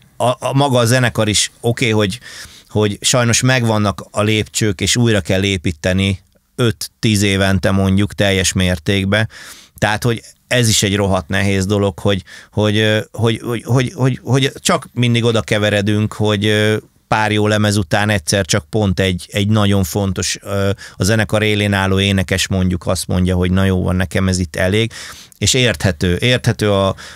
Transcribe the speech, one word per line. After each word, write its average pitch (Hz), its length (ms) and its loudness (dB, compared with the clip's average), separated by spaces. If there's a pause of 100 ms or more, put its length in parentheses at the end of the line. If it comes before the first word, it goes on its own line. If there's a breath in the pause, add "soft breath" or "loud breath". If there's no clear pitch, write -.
(160)
A, 117 120 0 (100)
a 127 140 -4
maga 135 260 2
a 120 60 4
zenekar 117 440 0
is - 220 -2 (100)
oké, 117 300 0
hogy, 107 280 0 (500 loud breath)
hogy 104 320 0
sajnos 117 400 2
megvannak 113 720 0
a 104 120 -2
lépcsők, 107 580 0
és - 160 0
újra 117 240 2
kell 95 220 0
építeni 95 800 0 (320)
öt-tíz 110 680 0
évente 98 480 2
mondjuk 98 440 0
teljes 95 380 0
mértékben. 98 760 0 (500 loud breath)
Tehát, 104 240 0
hogy 117 200 -4 (260)
ez 123 200 2
is 104 140 0
egy 101 140 0
rohadt 95 320 0
nehéz 98 380 0
dolog, 101 320 0
hogy, 101 240 0 (300 loud breath)
hogy, 107 240 0
ö, 107 220 2 (140)
hogy, 113 320 -2
hogy, 117 200 -6
hogy, 123 300 0
hogy, 127 300 -2
hogy 131 300 0
csak - 380 -2
mindig 120 320 0
oda 113 160 2
keveredünk, 104 720 0
hogy, 107 340 0
ö, 107 300 2 (320)
pár 107 240 0
jó 107 140 2
lemez 104 300 2
után 104 320 0
egyszer 101 360 0
csak 101 260 -2
pont 101 300 0
egy, 92 300 0
egy 104 180 -2
nagyon 101 360 2
fontos, 98 580 -4
ö, 98 280 -2 (260 loud breath)
a - 80 -2
zenekar 107 380 0
élén 104 300 2
álló 95 280 2
énekes 95 460 0
mondjuk 92 400 -2
azt 95 200 -4
mondja, 92 300 0
hogy 90 140 0
"Na 95 140 2
jó 92 180 2
van, 92 140 -2
nekem 95 320 0
ez 92 100 0
itt 90 180 -4
elég", 104 360 0 (460 loud breath)
és - 160 0
érthető, 98 640 0
érthető 113 500 0
a, 98 240 2 (220 loud breath)